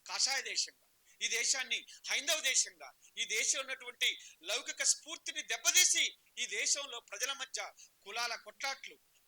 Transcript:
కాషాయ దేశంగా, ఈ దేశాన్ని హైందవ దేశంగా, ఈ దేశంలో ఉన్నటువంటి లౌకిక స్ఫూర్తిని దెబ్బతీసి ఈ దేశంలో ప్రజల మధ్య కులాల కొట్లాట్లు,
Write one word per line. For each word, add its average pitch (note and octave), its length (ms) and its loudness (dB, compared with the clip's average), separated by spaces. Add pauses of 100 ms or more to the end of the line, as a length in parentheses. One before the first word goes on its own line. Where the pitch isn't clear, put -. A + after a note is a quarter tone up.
కాషాయ C4 360 0
దేశంగా, G3 460 -6 (340)
ఈ A3+ 60 0
దేశాన్ని A#3 520 0 (300)
హైందవ C#4 320 0
దేశంగా, G#3 480 0 (280)
ఈ A3 80 -2
దేశంలో C4 380 0
ఉన్నటువంటి B3 460 -2 (340)
లౌకిక C#4 400 -4
స్ఫూర్తిని D#4 600 -2
దెబ్బతీసి E4+ 640 6 (320)
ఈ A#3+ 80 -4 (140)
దేశంలో C#4 400 0
ప్రజల A3 340 -6
మధ్య C4 260 -8 (440)
కులాల A3+ 320 -4
కొట్లాట్లు, A#3+ 600 -8 (320)